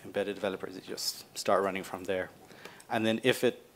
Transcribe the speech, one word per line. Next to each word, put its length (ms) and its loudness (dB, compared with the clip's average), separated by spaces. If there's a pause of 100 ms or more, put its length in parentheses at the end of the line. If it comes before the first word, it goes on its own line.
embedded 320 -2
developers, 400 -4
you 60 -12
just 440 -6 (120)
start 260 4
running 200 0
from 220 -8
there. 240 -2 (600)
And 160 2
then 180 2
if 200 4
it, 200 2 (120)